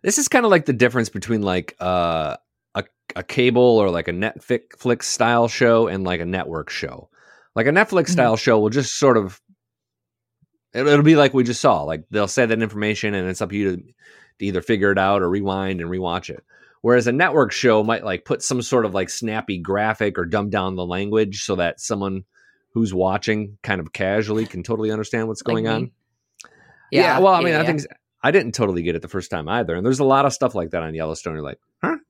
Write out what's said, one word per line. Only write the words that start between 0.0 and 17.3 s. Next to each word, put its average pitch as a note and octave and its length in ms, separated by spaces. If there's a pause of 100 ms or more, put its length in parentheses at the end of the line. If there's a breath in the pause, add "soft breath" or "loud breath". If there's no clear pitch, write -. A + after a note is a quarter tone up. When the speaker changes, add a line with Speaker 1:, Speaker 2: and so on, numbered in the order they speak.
Speaker 1:
This G3+ 140
is D4 100
kinda A#3+ 200
like F3 180
the C#3+ 80
difference A#2+ 360
between, G#2+ 340
like, F#2 360
uh, E2+ 560 (400)
a, G2+ 80 (320)
a F#2 80
cable B2 380 (180)
or, G2+ 100
like, E2+ 180
a F2 40
Netflix A2+ 920
style A#2+ 440
show A#2 400
and, F#2+ 160
like, F2+ 160
a E2+ 60
network E2 440
show. - 400 (460 soft breath)
Like, A2+ 120
a C#3+ 40
Netflix F#3 340
Speaker 2:
Mm-hmm. E3 80
Speaker 1:
style B2 240
show A2+ 220
will G#2+ 100
just B2+ 300
sort C3 180
of, F#2+ 240 (1300)
it, B2 120
it'll D3 180
be D#3+ 120
like C#3+ 180
we C3 100
just A#2+ 180
saw. F#2+ 220
Like, D#2 280
they'll G#2 160
say B2+ 180
that A2+ 160
information, G#2 520
and F#2+ 160
it's F#2 120
up G2 100
to G2+ 40
you G2 220
to, F2+ 40 (580 soft breath)
to G2 60
either F#2 160
figure G2+ 300
it F#2+ 60
out G2 240
or F2 80
rewind F#2+ 520
and E2+ 80
rewatch F2+ 400
it. - 140 (380 soft breath)
Whereas A#2 260
a A#2+ 40
network D3 400